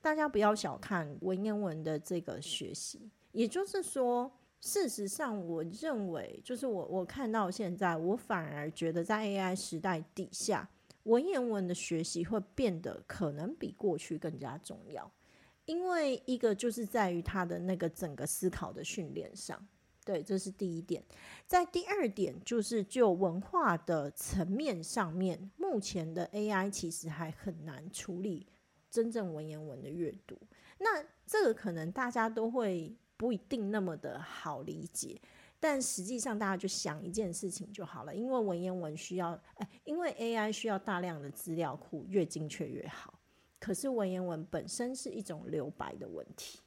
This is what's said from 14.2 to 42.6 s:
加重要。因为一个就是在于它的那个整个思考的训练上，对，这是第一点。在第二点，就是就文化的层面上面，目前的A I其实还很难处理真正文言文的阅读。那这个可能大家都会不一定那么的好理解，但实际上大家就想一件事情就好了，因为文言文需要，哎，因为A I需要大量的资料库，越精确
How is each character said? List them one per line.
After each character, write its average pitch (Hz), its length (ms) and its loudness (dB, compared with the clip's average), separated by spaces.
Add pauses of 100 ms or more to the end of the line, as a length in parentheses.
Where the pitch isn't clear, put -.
加 139 200 -6
重 - 200 -12 (100)
要。 - 220 -10 (540)
因 349 240 0
为 302 380 4
一 254 100 2
个 220 180 4
就 233 160 2
是 220 140 -2
在 202 260 4
于 170 120 2
它 185 240 0
的 175 140 -2
那 185 140 2
个 170 140 2
整 160 260 -4
个 147 120 -2
思 - 240 2
考 - 200 -6
的 - 140 -8
训 165 300 -6
练 - 200 -6
上， - 240 -10 (460)
对， 175 180 0
这 190 140 0
是 190 140 -2
第 175 280 -2
一 170 40 -4
点。 - 200 -2 (440)
在 359 180 6
第 349 220 -2
二 381 200 2
点， 196 280 0 (100)
就 233 160 2
是 208 240 0
就 226 260 8
文 180 300 4
化 277 340 4
的 156 360 0
层 - 360 0
面 196 380 0
上 190 260 0
面， 180 460 0
目 320 240 2
前 165 320 -4
的 175 200 0
A 208 180 0
I 196 200 2
其 175 200 -4
实 165 180 -6
还 156 220 -4
很 160 340 -8
难 151 260 -10
处 180 300 -6
理 190 260 -4 (440)
真 233 200 4
正 208 220 -2
文 156 140 -6
言 156 200 -8
文 131 160 -10
的 139 60 -8
阅 160 260 -2 (120)
读。 - 120 -14 (400)
那 370 240 2 (240)
这 427 180 4
个 226 100 6
可 196 180 -2
能 160 180 -2
大 247 200 0
家 226 180 4
都 226 220 0
会 202 440 0 (220)
不 240 160 2
一 196 60 2 (100)
定 214 220 0
那 214 100 2
么 170 160 0
的 - 240 -6
好 - 400 -6
理 160 320 -8
解， - 260 -6 (400)
但 294 220 4
实 196 240 -2
际 233 160 -2
上 220 180 0
大 220 60 2
家 190 100 4
就 185 140 -2
想 160 340 -2
一 175 80 -6
件 196 220 0
事 180 180 -2
情 208 220 -8
就 190 140 -8
好 131 180 -10
了， 151 100 -8
因 233 140 -2
为 262 100 4
文 190 220 2
言 185 180 -2
文 156 160 -4
需 180 220 -6
要， 170 240 0 (140)
哎， 202 120 -6 (180)
因 302 120 -2
为 339 220 0
A 226 180 0
I 214 160 2
需 220 160 -2
要 196 100 2
大 196 220 0
量 175 220 -2
的 139 80 -6
资 160 240 -6
料 160 200 0
库， - 320 -8
越 185 200 4
精 156 200 -4
确 147 220 -4